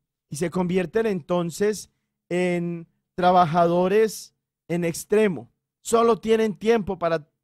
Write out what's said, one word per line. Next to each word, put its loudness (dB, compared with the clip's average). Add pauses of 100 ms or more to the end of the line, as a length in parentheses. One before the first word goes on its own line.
(300)
y -12
se -4
convierten -2
entonces -4 (400)
en -4 (280)
trabajadores 2 (320)
en -4
extremo. -2 (300)
Solo 2
tienen 0
tiempo 0
para, -2 (160)